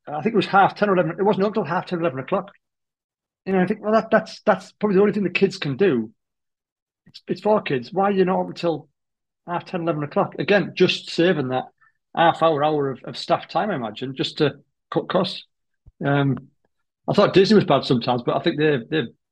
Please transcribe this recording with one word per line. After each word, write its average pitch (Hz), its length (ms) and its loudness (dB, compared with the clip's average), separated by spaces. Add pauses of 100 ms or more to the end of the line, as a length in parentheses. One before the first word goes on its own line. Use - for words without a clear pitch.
I 147 160 -8
think 226 120 0
it - 20 0
was 185 100 2
half 190 300 4
ten 208 120 0
or 190 60 2
eleven, 165 240 0
it 190 60 -2
wasn't 196 220 2
until 214 180 -2
half 170 220 -4
ten, 180 120 -6
eleven 147 220 -4
o'clock. 190 320 -6 (920)
You 190 80 -6
know, 190 80 2
I 180 60 2
think, 214 160 -4
well, 208 100 -2
that, 220 180 0
that's, 214 320 0
that's 190 300 0
probably 208 240 0
the 196 60 6
only 208 100 4
thing 208 120 -2
the 170 60 -2
kids 185 280 0
can 139 180 -4
do. 123 360 0 (960)
It's, - 220 -20
it's 180 120 -4
for 208 220 2
kids. 131 300 -6
Why 190 120 0
are 208 80 0
you 190 120 2
not 180 160 0
up 180 80 -6
until 160 400 -6 (580)
half 175 180 -4
ten, 180 180 -8
eleven 160 220 -2
o'clock? 170 340 -2
Again, 180 360 0
just - 360 0
saving 165 380 2
that 131 160 -2 (500)
half 160 280 2
hour, 156 220 2
hour 147 260 0
of, 123 140 -10
of 135 120 -14
staff - 320 -2
time, 190 220 -2
I 185 40 -4
imagine, 127 400 -8
just - 240 -6
to 143 160 2 (360)
cut - 180 -4
costs. - 360 -2 (600)
Um, 139 440 0 (600)
I - 40 0
thought 196 220 4
Disney 196 220 6
was 185 80 6
bad 139 200 2
sometimes, 123 400 0
but 147 120 0
I 135 40 -4
think 165 180 -2
they've, 147 300 0
they've 151 200 -4 (240)